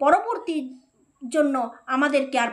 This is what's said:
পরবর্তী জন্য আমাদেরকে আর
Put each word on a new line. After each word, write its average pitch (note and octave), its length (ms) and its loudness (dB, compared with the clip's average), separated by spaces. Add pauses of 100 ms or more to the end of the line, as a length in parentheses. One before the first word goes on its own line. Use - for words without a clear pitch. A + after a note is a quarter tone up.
পরবর্তী D#4+ 800 0 (500)
জন্য C4+ 420 0 (160)
আমাদেরকে C4+ 520 0
আর A#3 140 2